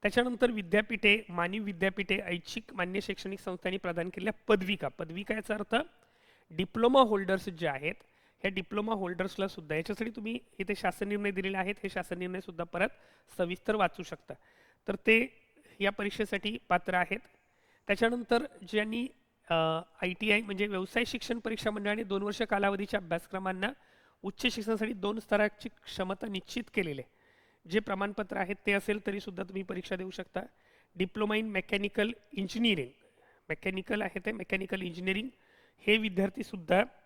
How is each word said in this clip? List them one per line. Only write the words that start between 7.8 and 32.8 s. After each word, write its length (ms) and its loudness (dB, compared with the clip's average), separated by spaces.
ह्या 80 2
डिप्लोमा 440 -2
होल्डर्सला 540 -2
सुद्धा, 280 -6
याच्यासाठी 340 -2
तुम्ही 280 -6
इथे 160 -2
शासन 340 0
निर्णय 220 0
दिलेले 260 -2
आहेत, 260 0
हे 60 -4
शासन 300 -4
निर्णय 220 -6
सुद्धा 240 -8
परत 240 0
सविस्तर 380 0
वाचू 280 2
शकता. 320 -12
तर 60 0
ते 320 6
या 120 4
परीक्षेसाठी 680 -2
पात्र 260 2
आहेत. 420 -2
त्याच्यानंतर 580 2
ज्यांनी, 400 0
अ, 40 4
आयटीआय 380 2
म्हणजे 260 -2
व्यवसाय 380 -2
शिक्षण 340 -4
परीक्षा 320 -2
मंडळाने 320 -2
दोन 200 -2
वर्ष 200 -2
कालावधीच्या 580 2
अभ्यासक्रमांना 720 -4
उच्च 320 -2
शिक्षणासाठी 380 -2
दोन 260 -2
स्तराची 500 0
क्षमता 580 -6
निश्चित 380 -6
केलेली 260 -2
आहे. 180 -16
जे 120 2
प्रमाणपत्र 560 -2
आहे 180 -2
ते 60 4
असेल 340 0
तरीसुद्धा 360 -6
तुम्ही 200 -6
परीक्षा 340 -6
देऊ 140 -8
शकता. 300 -8
Diploma 360 0
in 120 2
Mechanical 600 0
Engineering, 500 2